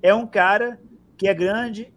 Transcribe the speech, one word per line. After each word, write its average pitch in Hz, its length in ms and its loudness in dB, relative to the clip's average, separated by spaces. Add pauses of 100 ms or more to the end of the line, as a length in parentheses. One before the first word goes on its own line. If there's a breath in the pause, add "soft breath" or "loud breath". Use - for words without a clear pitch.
é 185 120 6
um 233 120 -2
cara 214 540 0 (380)
que 190 100 -2
é 196 60 2
grande 214 640 -6